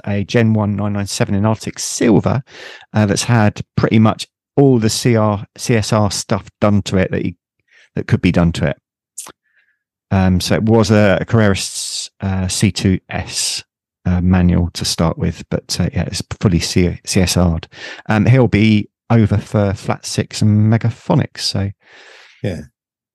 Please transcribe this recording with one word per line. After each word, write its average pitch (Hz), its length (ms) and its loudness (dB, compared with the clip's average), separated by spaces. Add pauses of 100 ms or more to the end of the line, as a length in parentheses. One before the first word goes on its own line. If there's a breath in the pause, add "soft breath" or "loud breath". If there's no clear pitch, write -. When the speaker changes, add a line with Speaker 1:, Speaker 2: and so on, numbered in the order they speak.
Speaker 1:
a 101 180 -4
Gen 113 300 2
one 104 220 0
nine 104 180 -4
nine 101 140 -4
seven - 260 -4
in 98 100 0
Arctic - 340 -2
Silver, 143 640 0 (520 loud breath)
uh, 107 100 2
that's 98 200 -2
had 110 360 2 (160)
pretty - 220 2
much 110 280 2 (300)
all 135 220 4
the 110 100 0
C 117 280 0
R, 107 280 0 (140)
C - 160 -2
S 110 180 0
R 104 180 2
stuff - 380 -6 (140)
done 104 200 2
to - 140 -4
it 92 140 2
that - 160 -4
he, 87 100 -6 (580 soft breath)
that - 120 -6
could - 160 0
be 87 100 2
done 85 200 2
to 73 180 -2
it. - 80 -10 (1300)
Um, 92 280 2
so - 140 -2
it 85 80 0
was 110 300 4
a, 104 280 4
a - 40 -6
Carrera 104 320 2
s-, - 520 -10 (120)
uh, 95 260 -4
C 95 240 0
two 95 380 0
S, - 560 -8 (400)
uh, 90 160 0
manual 87 540 2
to - 100 -10
start - 340 -2
with, 85 320 -4
but, - 300 -6
uh, 85 120 -2
yeah, - 120 -4
it's - 180 -8 (180)
fully 85 200 2
C-, 87 440 -2
C - 160 -2
S 90 160 0
R'd. 85 300 0 (420 loud breath)
Um, 107 160 2
he'll 123 220 4
be 104 420 2 (220)
over 110 260 4
for 101 380 -2
Flat - 320 -8
Six - 360 -6
and 107 300 2
Megaphonics, - 680 -2
so 98 300 -6 (760 loud breath)
Speaker 2:
Yeah. 87 160 -8 (540)